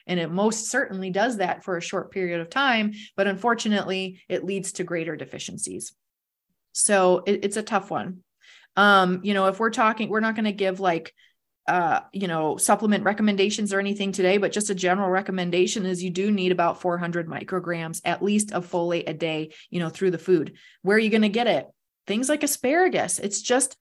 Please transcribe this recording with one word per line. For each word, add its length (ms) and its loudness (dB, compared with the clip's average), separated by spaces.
And 100 -2
it 140 -2
most 360 0
certainly 420 -4
does 260 0
that 260 -2
for 140 -4
a 60 -6
short 280 -6
period 300 -4
of 100 -10
time, 440 0
but 120 2
unfortunately, 1000 0
it 160 -2
leads 280 -4
to 120 -6
greater 300 -4
deficiencies. 800 -10
So 560 4
it, 160 0
it's 120 -4
a 60 -2
tough 300 -4
one. 320 -6
Um, 480 6
you 120 0
know, 120 4
if 140 2
we're 100 2
talking, 380 0
we're 100 0
not 160 0
gonna 160 0
give, 300 -2
like, 340 0
uh, 340 2
you 160 -4
know, 300 0
supplement 440 2
recommendations 720 0
or 80 0
anything 320 -2
today, 240 2
but 160 0
just 180 -2
a 40 -2
general 360 2
recommendation 720 0
is 160 -2
you 100 -4
do 200 -2
need 220 2
about 280 0
four 160 0
hundred 300 -4
micrograms, 800 -6
at 180 -2
least, 300 0
of 180 -6
folate 380 -2
a 60 -6
day, 380 -4
you 120 -6
know, 80 -4
through 240 0
the 60 -4
food. 380 2
Where 140 4
are 40 6
you 100 2
gonna 180 4
get 200 0
it? 180 2
Things 220 -2
like 160 0
asparagus. 720 0
It's 240 -6
just 380 0